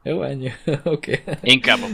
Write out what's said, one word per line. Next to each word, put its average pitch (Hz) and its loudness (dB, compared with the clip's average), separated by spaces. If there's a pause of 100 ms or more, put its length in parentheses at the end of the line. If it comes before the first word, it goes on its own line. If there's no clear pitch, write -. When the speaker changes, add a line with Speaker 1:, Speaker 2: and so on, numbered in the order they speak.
Speaker 1:
Jó, 165 -4
ennyi. 135 -6 (220)
<laughs> 139 -4
Oké. 151 -2 (200)
Speaker 2:
Inkább 123 4
a - -6